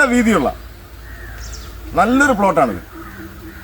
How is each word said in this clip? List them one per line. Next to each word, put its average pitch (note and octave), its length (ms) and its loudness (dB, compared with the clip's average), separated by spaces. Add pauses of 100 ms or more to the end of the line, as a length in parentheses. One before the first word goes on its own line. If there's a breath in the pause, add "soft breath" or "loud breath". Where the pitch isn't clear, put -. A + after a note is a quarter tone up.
(140)
വീതിയുള്ള G#3+ 360 4 (1500)
നല്ലൊരു C4 400 4
പ്ലോട്ടാണിത്. C#3+ 420 2 (840)